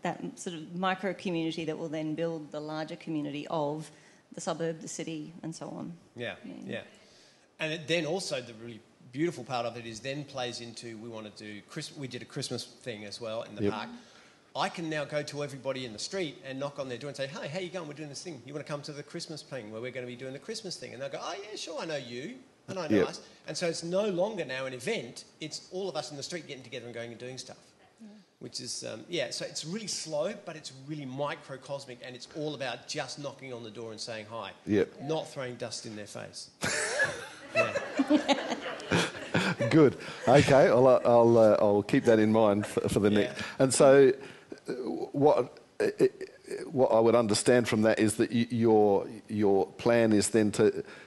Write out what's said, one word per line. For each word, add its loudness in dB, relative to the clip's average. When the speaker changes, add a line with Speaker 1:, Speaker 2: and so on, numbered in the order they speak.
Speaker 1:
that -4
sort -8
of -12
micro -2
community -4
that -4
will -8
then -4
build -4
the -8
larger -8
community -6
of -2
the -12
suburb, -4
the -12
city, -10
and -8
so -12
on. -10
Speaker 2:
Yeah, -8
Speaker 1:
Yeah. -14
Speaker 2:
yeah. -8
And -4
it, -8
then 0
also -4
the -14
really -14
beautiful -4
part -4
of -6
it -12
is -10
then -6
plays -6
into, -12
we -14
wanna -12
do -14
Chris-, -10
we -10
did -10
a -14
Christmas -8
thing -12
as -12
well -6
in -14
the -4
Speaker 3:
Yep. 0
Speaker 2:
park. -8
I -2
can -8
now -4
go -4
to -6
everybody -6
in -10
the -12
street -6
and -8
knock -6
on -6
their -8
door -10
and -10
say, -4
"Hey, -10
how -6
you -6
going? -8
We're -12
doing -12
this -12
thing. -12
You -14
wanna -8
come -8
to -12
the -12
Christmas -12
thing -12
where -8
we're -8
gonna -8
be -10
doing -12
the -12
Christmas -10
thing?" -14
And -12
they'll -6
go, -8
"Oh, -6
yeah, -10
sure, -8
I -4
know -4
you, -8
and -8
I -4
know 4
Speaker 3:
Yep. 4
Speaker 2:
us." -12
And -8
so -2
it's -4
no 0
longer -2
now -6
an -6
event. -6
It's -10
all -6
of -10
us -6
in -12
the -10
street -10
getting -12
together -12
and -12
going -10
and -14
doing -12
stuff, -16
Speaker 1:
Yeah. -18
Speaker 2:
which -12
is, -8
um, -10
yeah, -2
so -8
it's -10
really -8
slow, -4
but -14
it's -14
really -8
microcosmic, -8
and -12
it's -16
all -4
about -8
just -6
knocking -12
on -10
the -12
door -10
and -12
saying -10
hi, -10
Speaker 3:
Yep. 2
Speaker 2:
not -2
throwing -8
dust -10
in -12
their -12
face. -14
<laughs> -
Yeah. 2
Speaker 3:
Good. 8
Okay. 8
I'll, 8
uh, 8
I'll, 8
uh, 10
I'll 6
keep 4
that 8
in 6
mind 6
for, 0
for 2
the 6
Speaker 2:
Yeah. 6
Speaker 3:
next. -2
And 6
so, 10
uh, -6
what, 2
uh, 2
uh, 8
what 4
I 6
would 6
understand 4
from 2
that 4
is 4
that 0
y-, 0
your, 6
your 4
plan 4
is 4
then 4
to, 4